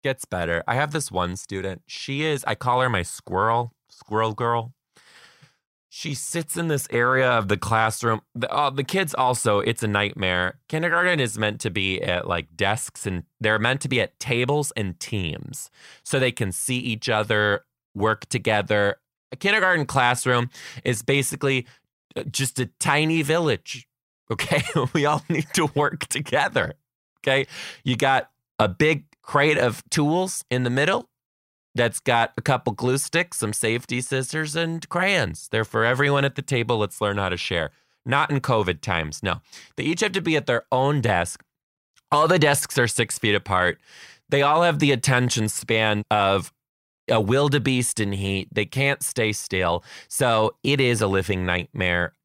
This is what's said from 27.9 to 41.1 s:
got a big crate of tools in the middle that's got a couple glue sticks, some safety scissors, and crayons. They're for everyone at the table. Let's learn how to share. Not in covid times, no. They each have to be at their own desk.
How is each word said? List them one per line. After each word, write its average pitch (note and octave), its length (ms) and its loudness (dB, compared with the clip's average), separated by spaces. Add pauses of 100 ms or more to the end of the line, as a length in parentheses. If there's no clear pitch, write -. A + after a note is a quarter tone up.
got C3+ 340 2 (300)
a G#2+ 80 4
big D3+ 380 0 (160)
crate D3+ 360 2
of G#3+ 320 0
tools E3+ 600 0
in B2+ 120 0
the B2 80 0
middle D#3+ 380 0 (680)
that's A#2 240 0
got A#2 360 2
a C3+ 60 -8
couple B2+ 300 0
glue B2 260 0
sticks, - 400 -4
some G#2 140 -4
safety A#2+ 480 -2
scissors, D3 560 -6
and E3 320 -4
crayons. F3+ 640 -2
They're A2 120 0
for A2+ 200 0
everyone C#3 400 2
at C3 100 -2
the C#3 80 -8
table. A#2 360 0
Let's G#2 220 -2
learn G2+ 160 0
how G2 120 0
to F2+ 80 -2
share. E2 340 -2 (340)
Not C#3+ 280 0
in C#3 80 0
covid G2 400 0
times, D#2+ 420 -4
no. F#2 180 -2 (360)
They C3 80 -6
each E3+ 160 -2
have G#3+ 120 0
to F#3+ 80 -4
be D#3+ 160 0
at C#3 100 -2
their A#2+ 260 0
own C3+ 280 2
desk. F#2 440 0 (640)